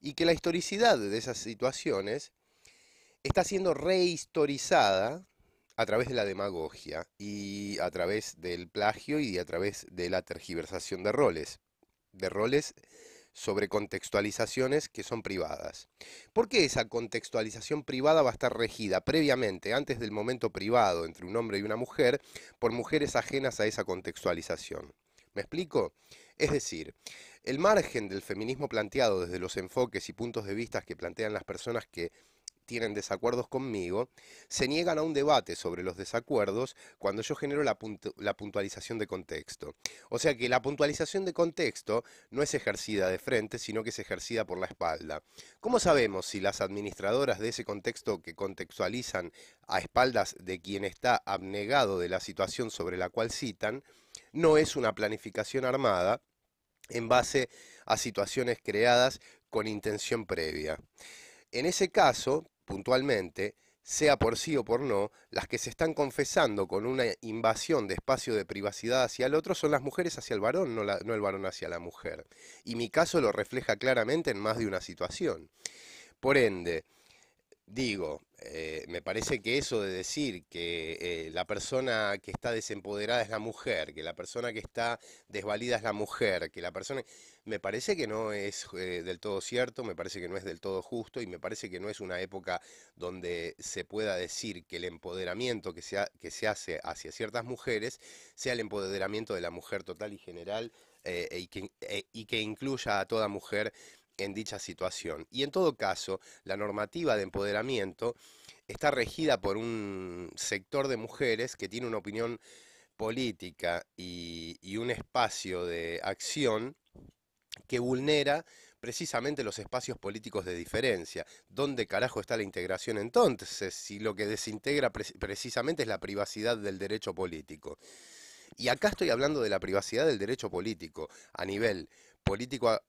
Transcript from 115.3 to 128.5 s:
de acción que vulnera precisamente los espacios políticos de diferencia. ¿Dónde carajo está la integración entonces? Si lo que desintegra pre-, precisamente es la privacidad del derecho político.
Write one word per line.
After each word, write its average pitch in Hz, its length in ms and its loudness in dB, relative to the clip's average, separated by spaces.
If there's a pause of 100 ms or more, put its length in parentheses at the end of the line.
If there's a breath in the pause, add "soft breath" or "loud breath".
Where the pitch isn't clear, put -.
de 85 380 -4
acción 117 720 -2 (880)
que 123 140 -2
vulnera 143 640 2 (340 loud breath)
precisamente 135 640 -2
los 104 140 -4
espacios 104 400 -4
políticos 104 460 -6
de 90 100 -4
diferencia. 87 720 -2 (220 loud breath)
¿Dónde 127 400 -2
carajo 110 320 0
está 110 160 -4
la 113 80 0
integración 95 540 -4
entonces? 117 760 2
Si - 260 -10
lo 107 160 0
que 101 120 -2
desintegra 113 640 0
pre-, - 260 -8
precisamente 123 640 -2
es 113 40 -2
la 98 120 -2
privacidad 101 580 -2
del 101 200 -6
derecho 92 380 -4
político. 78 640 -8 (800 loud breath)